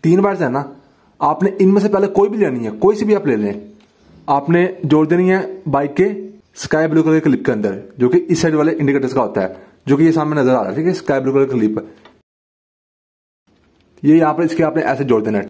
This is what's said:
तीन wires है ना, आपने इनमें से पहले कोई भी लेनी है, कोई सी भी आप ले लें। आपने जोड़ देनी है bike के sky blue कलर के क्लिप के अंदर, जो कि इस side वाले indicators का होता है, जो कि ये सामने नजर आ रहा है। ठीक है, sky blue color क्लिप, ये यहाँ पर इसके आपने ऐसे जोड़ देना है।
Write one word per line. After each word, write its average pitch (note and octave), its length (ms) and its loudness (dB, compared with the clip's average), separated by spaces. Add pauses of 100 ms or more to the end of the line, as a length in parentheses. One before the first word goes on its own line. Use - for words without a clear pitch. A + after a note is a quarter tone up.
तीन E3+ 160 4
wires G3 220 0
है C#3 80 0
ना, C3+ 260 -6 (440)
आपने D3+ 300 0 (120)
इनमें G3 200 4
से G#3 80 0
पहले G3+ 180 2
कोई G3+ 220 2
भी G#3 80 -6
लेनी C3 280 -2
है, G#2+ 60 -6
कोई F#3 240 2
सी G#3 100 -4
भी G#3 80 2
आप F#3+ 140 -2
ले A#2+ 80 0
लें। G#2 260 -4 (680)
आपने E3 360 2 (200)
जोड़ D3+ 220 4
देनी F3 220 2
है F#3+ 380 -2
bike C#3+ 280 -2
के G#3 180 0 (420)
sky D#3+ 320 -2
blue D#3 160 0
कलर D#3 100 2
के D#3+ 60 2
क्लिप D3+ 260 0
के C3 60 0
अंदर, G2+ 300 -4 (180)
जो B2 100 2
कि E3 80 2
इस E3+ 240 0
side D#3 140 0
वाले D3+ 160 2
indicators C#3 420 -2
का C3 80 0
होता G#2 200 -2
है, F#2 140 -6 (320)
जो C#3 100 2
कि D#3 60 2
ये E3 80 4
सामने D3+ 300 -2
नजर B2+ 100 2
आ B2 100 2
रहा G2 80 -4
है। G#2 60 -8
ठीक D#3+ 100 -4
है, F3+ 80 0
sky C3+ 260 -2
blue C3+ 140 -2
color C#3 120 2
क्लिप, G#2+ 320 -2 (2250)
ये D3+ 140 6
यहाँ D3+ 160 2
पर E3 100 -2
इसके D#3+ 200 -2
आपने D#3 200 -2
ऐसे C3+ 200 -2
जोड़ A#2+ 180 2
देना G#2+ 160 -2
है। G2 120 -4